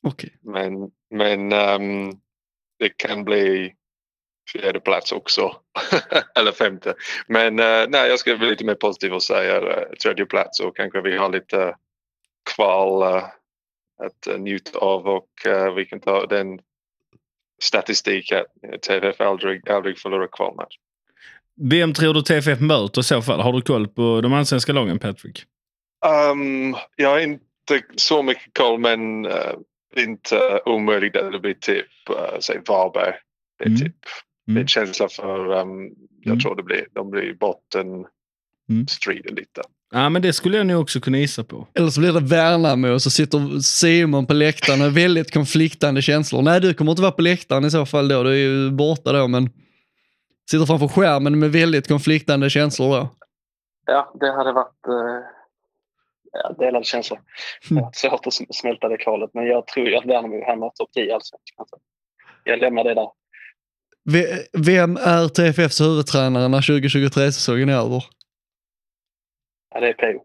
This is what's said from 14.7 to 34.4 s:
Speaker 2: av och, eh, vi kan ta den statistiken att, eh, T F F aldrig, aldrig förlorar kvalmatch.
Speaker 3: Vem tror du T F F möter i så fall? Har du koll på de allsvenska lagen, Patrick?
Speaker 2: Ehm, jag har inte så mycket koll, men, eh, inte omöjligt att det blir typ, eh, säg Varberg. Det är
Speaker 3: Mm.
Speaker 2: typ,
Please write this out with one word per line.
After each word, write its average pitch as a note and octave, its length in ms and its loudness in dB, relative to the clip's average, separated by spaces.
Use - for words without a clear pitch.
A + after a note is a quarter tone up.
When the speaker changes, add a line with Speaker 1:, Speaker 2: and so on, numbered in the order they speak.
Speaker 2:
av F#2+ 280 -2
och, - 380 -6
eh, F#2+ 280 0
vi F#2+ 120 -4
kan - 140 -14
ta G2 260 0
den F#2+ 340 -4
statistiken G2+ 760 -2
att, - 240 -10
eh, - 60 -14
T - 160 -4
F F#2 80 -2
F G2 180 -2
aldrig, F#2+ 480 -4
aldrig G2 300 -4
förlorar F#2+ 320 -4
kvalmatch. - 440 -8
Speaker 3:
Vem E3 240 2
tror D#3 200 2
du D3+ 80 2
T D#3+ 140 2
F D3 120 0
F C#3 120 0
möter C3+ 420 0
i - 20 0
så B2 180 2
fall? A2 180 -2
Har B2 140 2
du B2+ 80 0
koll A#2 260 0
på A#2 340 0
de B2 120 2
allsvenska C#3 400 0
lagen, A2+ 260 0
Patrick? - 440 -12
Speaker 2:
Ehm, C#3+ 720 0
jag C#3+ 140 2
har C#3+ 100 4
inte D3 240 -4
så D3+ 280 2
mycket C3 340 -4
koll, A#2 220 2
men, A2 460 0
eh, F2 280 -4
inte A2+ 680 0
omöjligt G#2+ 520 0
att G2 140 -2
det G2 80 -8
blir F#2+ 140 -4
typ, - 560 -6
eh, - 300 -6
säg - 280 -6
Varberg. F#2 460 0
Det - 60 -10
är - 60 0
Speaker 3:
Mm. A2+ 100 4
Speaker 2:
typ, D#3 160 -4